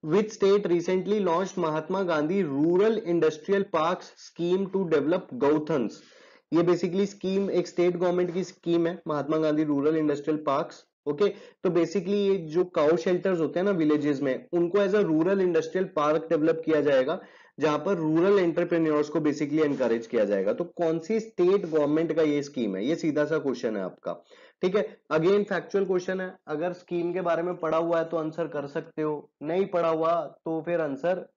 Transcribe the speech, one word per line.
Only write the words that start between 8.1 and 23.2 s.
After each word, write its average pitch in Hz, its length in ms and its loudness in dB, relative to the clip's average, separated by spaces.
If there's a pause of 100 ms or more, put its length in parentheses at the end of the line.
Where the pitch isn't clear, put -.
की 185 100 -2
स्कीम 170 440 -2
है, 180 200 -6
महात्मा 147 300 -2
गांधी 156 260 2
रूरल 147 340 0
इंडस्ट्रियल 151 460 -2
पार्क्स। 147 420 -4 (220)
ओके, 151 220 2
तो - 400 -6
basically 175 440 0
ये 196 240 2
जो 165 280 -2
काउ 165 320 2
शेल्टर्स 180 420 0
होते 160 200 0
हैं 185 60 0
ना 202 60 2
विलेजेस 151 500 2
में, 131 320 -2
उनको 175 240 2
as 202 140 2
a 208 120 4
rural 165 340 2
industrial 180 480 0 (140)
park 151 200 2
develop 160 460 0
किया 156 160 2
जाएगा, 143 380 2 (400)
जहां 196 200 0
पर 196 160 0
रूरल 170 440 4
एंटरप्रेन्योर्स 165 720 0
को 165 100 -2
basically 151 460 0
एनकरेज 120 420 0
किया 113 180 2
जाएगा। 98 280 0
तो 123 100 -4
कौन 165 360 -2
सी 220 200 -2
स्टेट 196 460 2
गवर्नमेंट 156 480 2
का 160 80 2
ये 147 220 2
स्कीम 117 320 -4
है? 98 100 -4
ये 156 100 0
सीधा 151 300 0